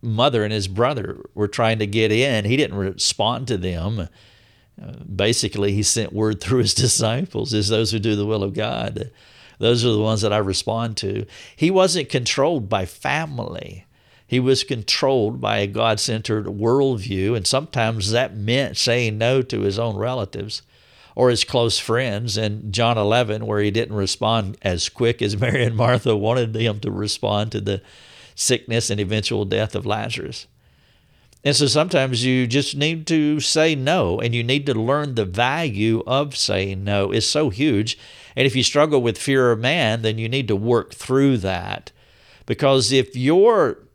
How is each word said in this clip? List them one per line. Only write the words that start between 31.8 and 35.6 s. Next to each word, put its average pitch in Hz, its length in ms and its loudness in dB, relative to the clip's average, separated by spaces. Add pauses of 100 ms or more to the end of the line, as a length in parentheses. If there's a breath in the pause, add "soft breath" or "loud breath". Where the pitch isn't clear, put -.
you 127 220 2
just 139 300 0
need 156 320 -2
to 151 320 2
say 156 340 2
no, 131 460 0
and 117 120 -2
you 117 120 0
need 139 220 0
to 139 80 0
learn 131 420 0
the 110 80 2
value 113 840 0